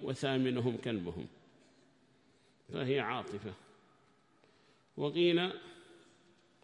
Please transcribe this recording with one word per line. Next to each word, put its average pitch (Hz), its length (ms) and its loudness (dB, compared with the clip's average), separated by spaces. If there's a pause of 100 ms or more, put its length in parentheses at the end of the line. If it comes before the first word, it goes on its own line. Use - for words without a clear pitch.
"وثامنهم 127 720 2
كلبهم"، 87 500 -2 (1500)
فهي 139 280 0
عاطفة. 104 540 -4 (1400)
وقيل 175 540 4 (1120)